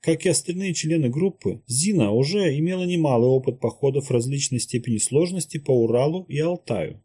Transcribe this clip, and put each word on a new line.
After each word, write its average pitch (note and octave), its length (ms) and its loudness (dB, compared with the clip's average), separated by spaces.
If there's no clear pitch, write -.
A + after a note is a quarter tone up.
Как E3 260 0
и - 20 4
остальные F3+ 460 -2
члены D#3 360 0
группы, D#3+ 560 -2
Зина C3+ 460 0
уже D3 440 2
имела F3+ 280 -2
немалый D3 440 2
опыт C3 300 0
походов C3+ 540 -2
различной B2+ 480 -2
степени A#2 380 -4
сложности E3 600 -2
по C#3+ 140 0
Уралу B2+ 560 2
и C3+ 100 -6
Алтаю. D#3 680 -4